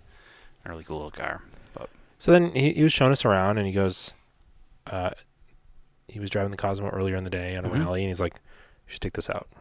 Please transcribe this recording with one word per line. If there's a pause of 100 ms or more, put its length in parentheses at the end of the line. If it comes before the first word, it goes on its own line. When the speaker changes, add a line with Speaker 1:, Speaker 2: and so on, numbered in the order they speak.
(640)
Speaker 1:
a
really
cool
little
car. (320)
But (300)
Speaker 2:
So
then
he,
he
was
showing
us
around,
and
he
goes, (760)
uh, (960)
he
was
driving
the
Cosmo
earlier
in
the
day
on
a
Speaker 1:
Mm-hmm.
Speaker 2:
rally,
and
he's
like,
"You
should
take
this
out." (140)